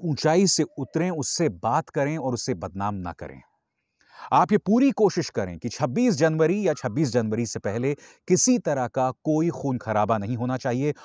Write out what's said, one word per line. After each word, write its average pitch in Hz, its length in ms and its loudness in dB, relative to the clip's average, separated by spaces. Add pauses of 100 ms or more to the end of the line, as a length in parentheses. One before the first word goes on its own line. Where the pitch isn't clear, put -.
ऊंचाई 160 420 2
से 156 160 2
उतरें, 165 480 -4
उससे 156 380 -2
बात 113 400 -2
करें 151 300 -2
और 127 160 -4
उसे 120 200 -4
बदनाम 92 400 -6
ना 87 180 -8
करें। 67 300 -14 (920)
आप - 200 4
ये 208 60 4
पूरी 247 320 4
कोशिश 202 400 2
करें 90 280 -4
कि - 100 -8
छब्बीस 170 460 0
जनवरी 160 540 2
या 151 60 2
छब्बीस 131 340 -2
जनवरी 113 380 0
से - 120 -8
पहले 123 360 -2 (340)
किसी 220 300 4
तरह 135 280 -2
का 131 240 0
कोई 156 380 0
खून 131 300 -2
खराबा 107 400 0
नहीं 107 180 -4
होना 123 200 -4
चाहिए 131 380 -2 (100)